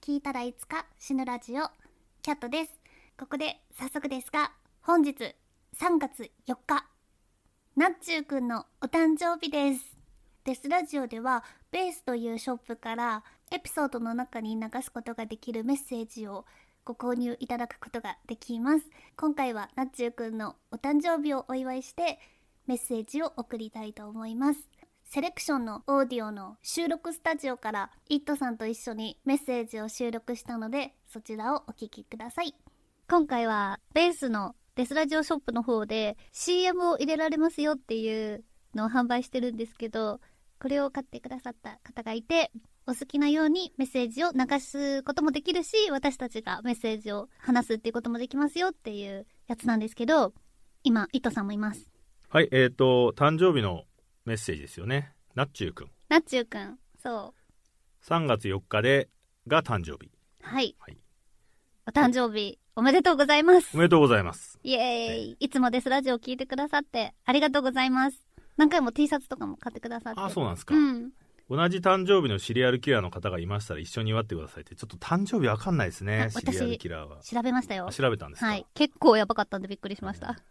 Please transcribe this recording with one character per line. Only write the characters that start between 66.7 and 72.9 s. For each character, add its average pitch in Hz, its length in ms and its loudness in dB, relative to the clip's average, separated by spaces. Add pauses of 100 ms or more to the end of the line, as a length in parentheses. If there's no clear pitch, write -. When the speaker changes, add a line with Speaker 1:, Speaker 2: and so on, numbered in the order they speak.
Speaker 1:
っ - 20 -6
て - 400 -6
あ 254 80 2
り 285 80 6
が 302 100 4
と 285 80 2
う 277 40 2
ご 254 100 0
ざ 262 120 2
い 262 60 2
ま 262 220 2
す。 - 120 -18 (320)
何 302 120 8
回 311 120 4
も 240 120 0
T 294 160 2
シ 294 80 0
ャ - 20 0
ツ 277 100 -8
と 262 80 -8
か - 80 -12
も - 120 -8
買 240 160 -12
っ - 20 -20
て 233 60 -12
く 233 80 -12
だ 233 100 -8
さ 226 140 -10
っ - 20 -8
て。 196 60 -8
Speaker 2:
あ、 196 100 -4
そ 185 100 -2
う 139 40 2
な 98 80 -2
ん - 20 -4
で 87 60 -12
す - 60 -16
か。 294 100 4
Speaker 1:
う - 20 8
ん。 262 340 2 (380)
Speaker 2:
同 160 180 2
じ 185 100 0
誕 185 280 4
生 190 180 6
日 120 80 2
の 95 60 0
シ 101 160 -6
リ 127 100 4
ア 127 60 6
ル 127 80 2
キ 139 140 2